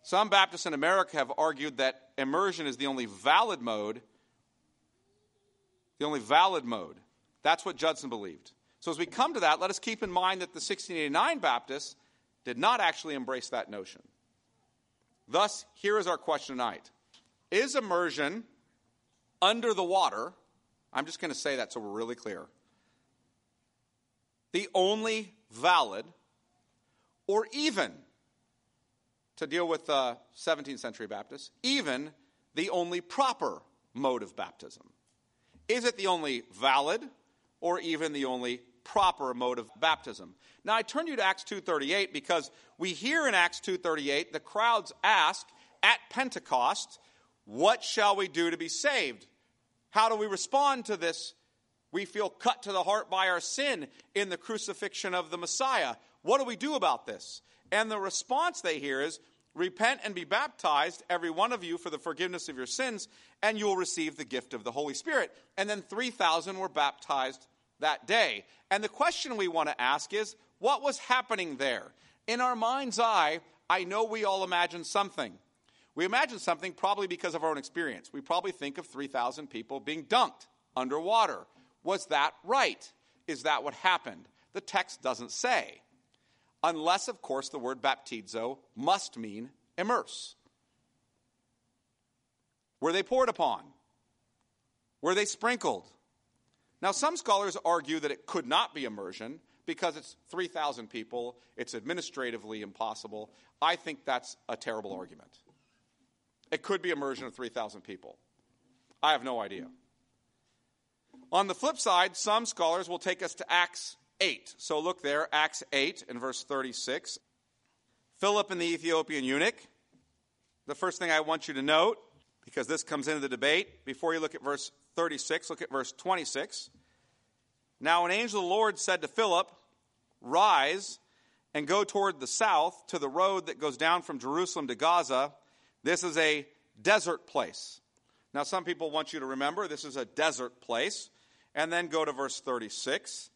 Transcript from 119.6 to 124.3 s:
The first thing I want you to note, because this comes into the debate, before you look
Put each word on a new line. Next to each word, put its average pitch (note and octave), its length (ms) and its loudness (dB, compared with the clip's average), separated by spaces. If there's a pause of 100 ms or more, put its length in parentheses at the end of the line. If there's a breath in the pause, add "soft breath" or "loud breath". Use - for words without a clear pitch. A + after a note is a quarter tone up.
The C#3+ 100 -8
first F3+ 220 -2
thing E3+ 140 -2
I D#3 80 4
want D#3 280 -2
you D#3 80 -8
to C3+ 60 -2
note, E3 380 4 (460)
because B2 220 -4
this D#3 160 -2
comes C#3+ 240 -4
into D3+ 120 -2
the C3+ 100 -4
debate, C#3+ 560 0
before D#3+ 280 -4
you D#3+ 60 -2
look D#3 140 -4